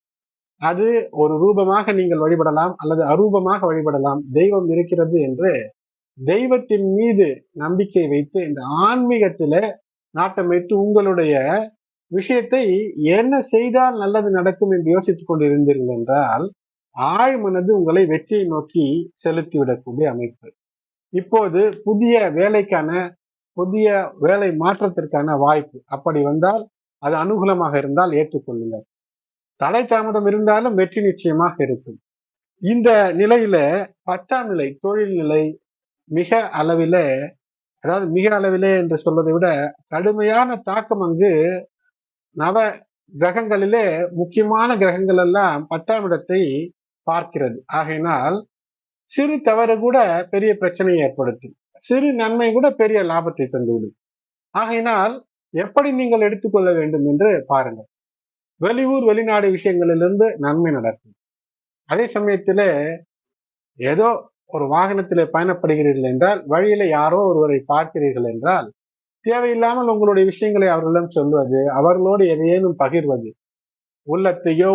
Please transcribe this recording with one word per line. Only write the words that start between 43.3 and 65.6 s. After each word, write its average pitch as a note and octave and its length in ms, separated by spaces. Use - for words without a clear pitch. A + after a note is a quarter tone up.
முக்கியமான G#3+ 640
கிரகங்கள் F#3 440
எல்லாம் F3+ 440
பத்தாம் G3+ 400
இடத்தை F3+ 360
பார்க்கிறது. D#3 500
ஆகையினால் D#3 640
சிறு D4 280
தவறு A3+ 360
கூட A#3+ 200
பெரிய G#3 260
பிரச்சனையை F#3 480
ஏற்படுத்தும், C3 540
சிறு C4+ 280
நன்மை A#3 360
கூட B3+ 240
பெரிய G#3+ 300
லாபத்தை E3 440
தந்துவிடும். A#2 480
ஆகையினால் A3+ 580
எப்படி C#4+ 400
நீங்கள் A#3 340
எடுத்துக்கொள்ள G3+ 460
வேண்டும் D3+ 340
என்று D3+ 220
பாருங்கள். B2 440
வெளியூர் C4 440
வெளிநாடு G#3+ 440
விஷயங்களிலிருந்து F3+ 760
நன்மை D#3 340
நடக்கும். A2+ 440
அதே G3 180
சமயத்திலே G3+ 640
ஏதோ D#3 300
ஒரு C#3+ 180
வாகனத்திலே F#3 600
பயணப்படுகிறீர்கள் D#3 800